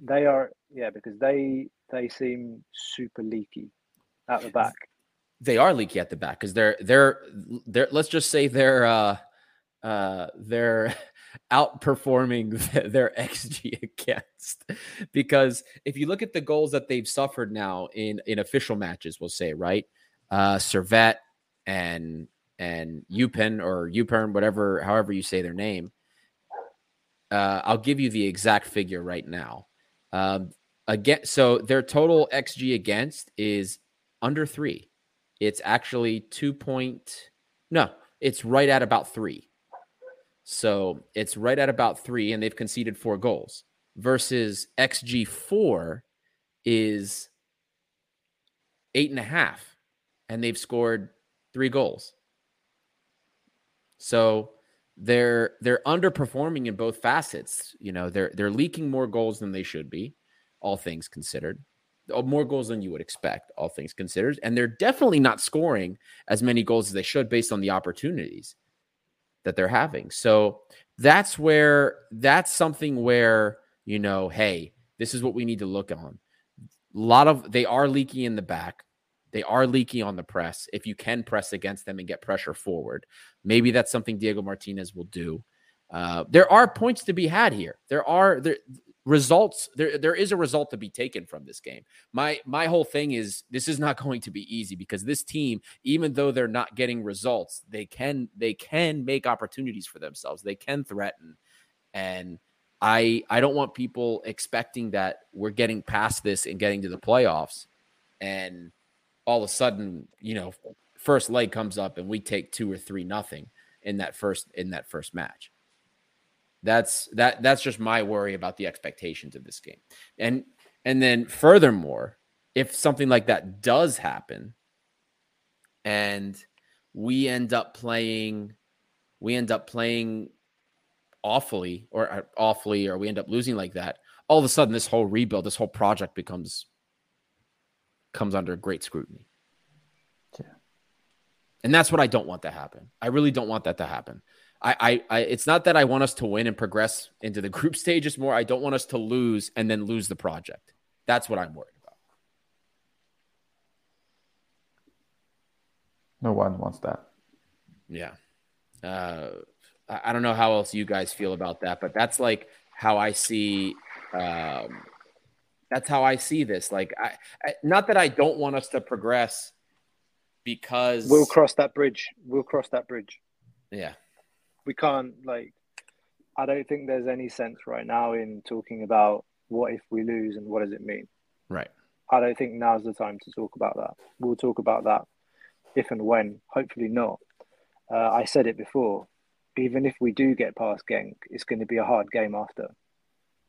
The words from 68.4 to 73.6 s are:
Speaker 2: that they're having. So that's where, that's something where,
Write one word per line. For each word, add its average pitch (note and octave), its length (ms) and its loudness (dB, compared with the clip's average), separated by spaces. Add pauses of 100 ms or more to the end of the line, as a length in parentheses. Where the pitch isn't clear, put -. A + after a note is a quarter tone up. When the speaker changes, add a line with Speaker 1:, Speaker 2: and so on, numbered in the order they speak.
Speaker 2:
that F#2+ 120 -2
they're F#2+ 120 2
having. A#2+ 420 0
So G#2+ 520 4 (360)
that's D#3 400 6
where, D3+ 600 6 (140)
that's C#3 400 4
something D3+ 520 0
where, A2+ 560 4 (260)